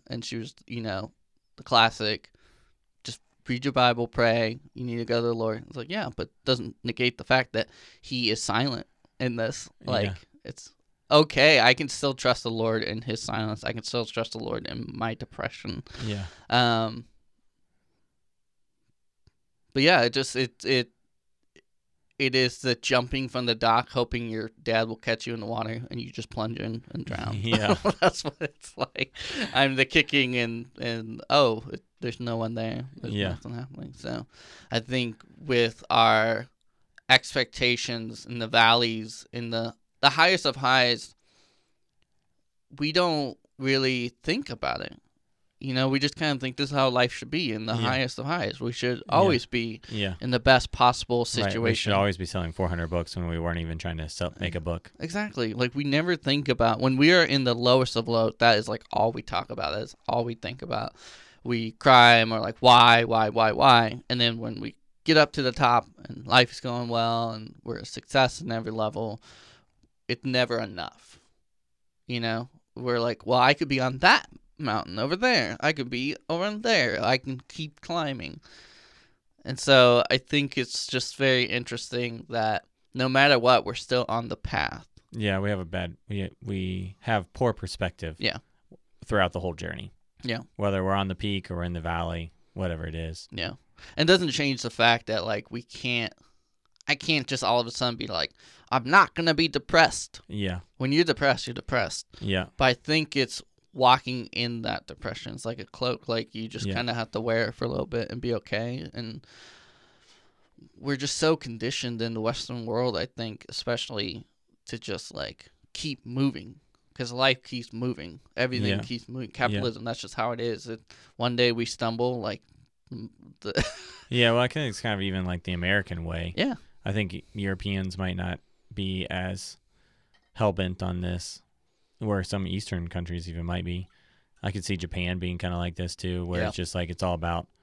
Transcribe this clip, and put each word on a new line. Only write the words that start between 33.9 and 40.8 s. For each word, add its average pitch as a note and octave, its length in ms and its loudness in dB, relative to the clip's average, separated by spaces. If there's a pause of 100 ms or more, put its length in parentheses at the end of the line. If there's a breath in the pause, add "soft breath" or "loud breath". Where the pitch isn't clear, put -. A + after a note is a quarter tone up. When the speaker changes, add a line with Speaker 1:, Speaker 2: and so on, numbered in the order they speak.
Speaker 1:
So A#2+ 280 -8 (440 loud breath)
I A2+ 100 -2
think B2 420 -4 (140)
with A#2+ 540 0
our A2+ 560 4 (640)
expectations A#2+ 1120 0
in A#2+ 140 -10
the A2+ 100 -4
valleys, A2+ 840 4
in A#2 180 -8
the, A2+ 240 -4 (260)
the C#3 100 8
highest E3 360 4
of C3 100 0
highs, B2+ 580 2 (1600)